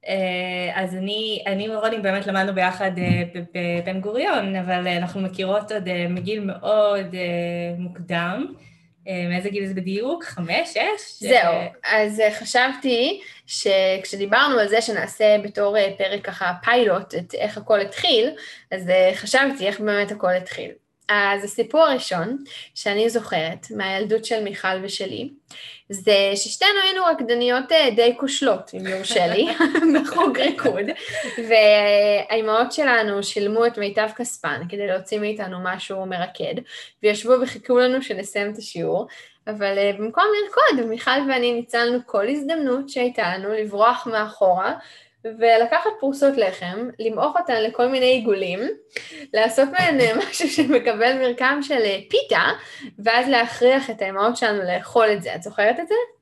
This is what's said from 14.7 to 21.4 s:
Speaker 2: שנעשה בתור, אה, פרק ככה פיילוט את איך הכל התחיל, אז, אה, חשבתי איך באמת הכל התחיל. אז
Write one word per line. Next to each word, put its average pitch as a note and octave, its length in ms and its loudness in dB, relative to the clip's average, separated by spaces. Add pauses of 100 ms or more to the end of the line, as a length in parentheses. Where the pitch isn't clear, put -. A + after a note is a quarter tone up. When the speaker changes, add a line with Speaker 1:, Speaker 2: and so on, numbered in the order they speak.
Speaker 2:
שנעשה G#3 600 2
בתור, G#3 340 -2
אה, G3 220 2
פרק G3 260 -4
ככה F3+ 280 -4 (120)
פיילוט G#3+ 500 4
את F3 200 -8
איך - 220 -4
הכל G#3 240 2
התחיל, A#3+ 500 2 (420)
אז, F#3 160 -6
אה, F#3 260 6
חשבתי C4+ 520 0
איך G3+ 140 -2
באמת G3+ 300 0
הכל G3+ 200 -2
התחיל. F3+ 400 -4 (380)
אז G3+ 360 0